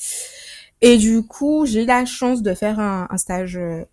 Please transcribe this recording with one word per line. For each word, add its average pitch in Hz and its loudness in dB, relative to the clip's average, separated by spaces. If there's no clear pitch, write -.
Et 240 8
du 226 4
coup, 302 0
j'ai 226 0
eu - -4
la 247 2
chance 247 -2
de 196 0
faire 214 -2
un, 196 -2
un 185 -4
stage, 180 -6
euh, 170 -6